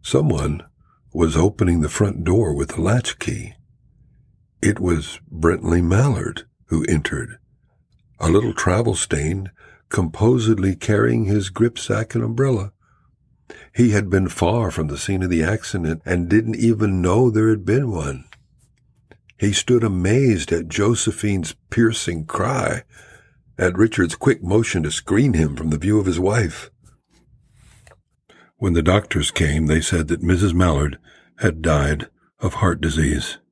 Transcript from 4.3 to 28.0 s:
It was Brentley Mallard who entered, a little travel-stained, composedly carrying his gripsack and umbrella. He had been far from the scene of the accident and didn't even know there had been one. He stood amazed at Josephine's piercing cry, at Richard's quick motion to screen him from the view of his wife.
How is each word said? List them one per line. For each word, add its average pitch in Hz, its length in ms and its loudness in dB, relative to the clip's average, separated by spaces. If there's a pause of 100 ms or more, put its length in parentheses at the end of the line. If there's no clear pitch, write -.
It - 180 0
was 87 420 -2 (100)
Brentley 85 500 2
Mallard 101 640 0 (240)
who 82 180 -2
entered, - 540 -2 (840)
a 82 80 0
little 104 240 2
travel-stained, 95 1000 -2 (380)
composedly 104 880 2
carrying 113 480 0
his 98 260 0
gripsack 113 640 -2
and 117 80 -2
umbrella. 117 500 -2 (1000)
He 120 180 4
had 101 180 0
been 95 180 2
far 95 420 0
from 80 180 -4
the 71 100 -8
scene 95 240 -2
of 90 80 -2
the 82 120 2
accident 82 640 -4
and 87 240 -2
didn't 113 280 2
even 107 440 0
know 107 300 2
there 110 180 2
had 104 160 0
been 120 260 0
one. 69 340 -8 (1120)
He 101 160 0
stood 123 280 2
amazed 101 680 2
at 85 160 -2
Josephine's 101 840 -2 (160)
piercing 98 560 -2
cry, - 560 -2 (720)
at 90 220 0
Richard's 95 360 2
quick - 280 0
motion 98 400 0
to 76 80 -2
screen 117 420 0
him 78 240 2
from 80 140 -4
the 78 80 0
view 104 200 2
of 98 80 0
his 87 140 -2
wife. 98 500 -2 (1900)